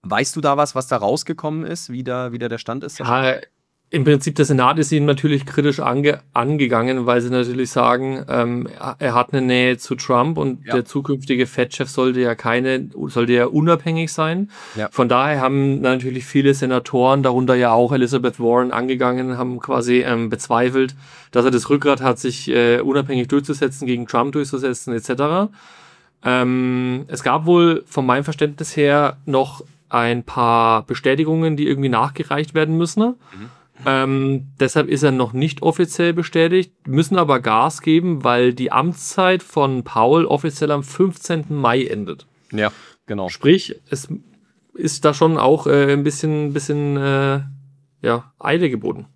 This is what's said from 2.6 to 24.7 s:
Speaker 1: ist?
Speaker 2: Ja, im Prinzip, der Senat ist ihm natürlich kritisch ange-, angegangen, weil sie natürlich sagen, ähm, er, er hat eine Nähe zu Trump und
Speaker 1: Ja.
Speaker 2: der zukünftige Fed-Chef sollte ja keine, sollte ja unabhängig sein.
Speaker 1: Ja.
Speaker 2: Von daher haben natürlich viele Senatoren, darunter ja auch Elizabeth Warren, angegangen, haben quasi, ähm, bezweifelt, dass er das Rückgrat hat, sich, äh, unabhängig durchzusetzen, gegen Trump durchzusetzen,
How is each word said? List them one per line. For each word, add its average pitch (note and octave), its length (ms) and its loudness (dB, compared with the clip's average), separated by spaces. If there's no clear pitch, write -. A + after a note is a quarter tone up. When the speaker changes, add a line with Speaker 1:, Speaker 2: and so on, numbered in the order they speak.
Speaker 1:
ist? - 140 -14
Speaker 2:
Ja, C3 380 0
im D3+ 120 0
Prinzip, C#3+ 320 2
der D3 100 4
Senat C3+ 320 4
ist D3 140 0
ihm D3 140 2
natürlich C#3+ 420 0
kritisch C#3+ 320 0
ange-, C#3 400 0
angegangen, B2 760 0
weil B2 140 2
sie B2 100 -4
natürlich B2 400 -2
sagen, C3 580 0
ähm, A#2+ 400 -2
er, C3+ 200 -10
er B2+ 160 -2
hat B2 180 0
eine C3+ 100 2
Nähe B2+ 360 2
zu - 160 -6
Trump C3 420 0
und C#3 260 -4
Speaker 1:
Ja. A#2 120 -4
Speaker 2:
der A#2+ 100 0
zukünftige C3+ 600 -2
Fed-Chef B2+ 420 -4
sollte B2+ 300 0
ja A#2+ 160 0
keine, C3 560 -2
sollte A#2+ 260 0
ja A#2+ 140 4
unabhängig E3 680 0
sein. E3+ 380 -4
Speaker 1:
Ja. G#2+ 160 -4
Speaker 2:
Von B2 180 0
daher C3+ 320 2
haben C#3 400 0
natürlich B2+ 440 -2
viele C#3 280 2
Senatoren, C3 680 0
darunter B2+ 320 2
ja B2 160 4
auch A#2+ 200 4
Elizabeth B2+ 480 0
Warren, A#2+ 320 2
angegangen, B2+ 680 -2
haben B2 180 -6
quasi, B2 440 0
ähm, A#2 280 -2
bezweifelt, B2+ 640 0
dass B2 140 2
er C3 60 4
das B2 200 0
Rückgrat C#3+ 320 2
hat, B2 160 2
sich, - 280 -6
äh, A#2+ 340 4
unabhängig C3+ 460 0
durchzusetzen, C#3 600 -2
gegen A#2+ 180 -2
Trump C3+ 280 0
durchzusetzen, C3+ 600 -4